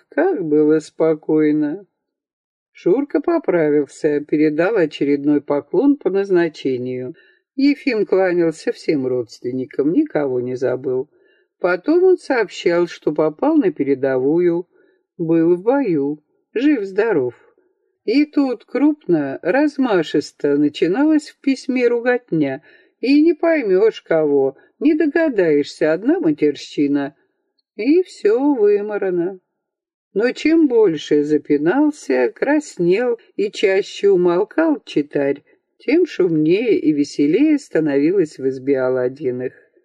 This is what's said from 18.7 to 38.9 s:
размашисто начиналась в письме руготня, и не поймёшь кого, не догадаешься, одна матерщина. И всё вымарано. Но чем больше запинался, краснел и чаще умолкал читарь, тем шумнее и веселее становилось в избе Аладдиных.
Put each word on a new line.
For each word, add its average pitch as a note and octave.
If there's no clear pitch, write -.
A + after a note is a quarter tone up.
размашисто F#3+
начиналась G#3
в -
письме B3+
руготня, A3+
и C#4+
не E4
поймёшь A3+
кого, C#3+
не D4
догадаешься, G3+
одна B3
матерщина. C#3+
И C#4+
всё C4
вымарано. G3+
Но A3+
чем D#4
больше F3
запинался, G#3
краснел A#3
и G3+
чаще G3
умолкал G3
читарь, C#3+
тем E4
шумнее F3
и D#3
веселее D3+
становилось D#3
в C3
избе C3+
Аладдиных. B2+